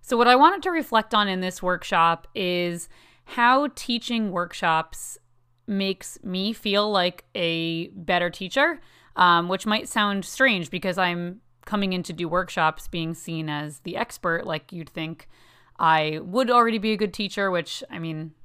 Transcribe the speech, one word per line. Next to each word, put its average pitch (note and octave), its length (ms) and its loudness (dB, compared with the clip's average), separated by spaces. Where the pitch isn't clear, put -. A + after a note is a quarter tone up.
So - 160 -2
what A#3 120 6
I B3 80 8
wanted D#4+ 260 6
to F#4+ 80 -2
reflect A#3+ 420 0
on G#3 140 4
in F#3 140 0
this F#3 200 -6
workshop F3 720 0
is F3 560 -2
how B3+ 500 4
teaching A#3 560 -2
workshops E3+ 880 -2
makes G3 560 -4
me F#3+ 300 -4
feel G#3 360 0
like F3+ 360 0
a E3 540 -2
better F3 420 0
teacher, C4+ 500 -2
um, F3 320 6
which F#3+ 180 -2
might A3 220 -2
sound G3+ 360 0
strange G#3+ 460 0
because F#3 260 -4
I'm F3 440 -2
coming G3 280 -2
in F3+ 120 -4
to - 80 -10
do E3 160 -4
workshops E3+ 580 -2
being E3 280 -6
seen D#3+ 340 -8
as D3+ 320 -8
the E3 160 -10
expert. E3+ 500 -4
Like, D#3 260 -8
you'd E3 160 -12
think E3 400 -10
I D#3 420 4
would A3+ 280 0
already A#3 280 4
be A3 140 0
a G#3+ 40 0
good G3+ 160 -2
teacher, G3 380 -2
which, E3+ 400 -4
I G#3+ 80 -12
mean D#3+ 340 -8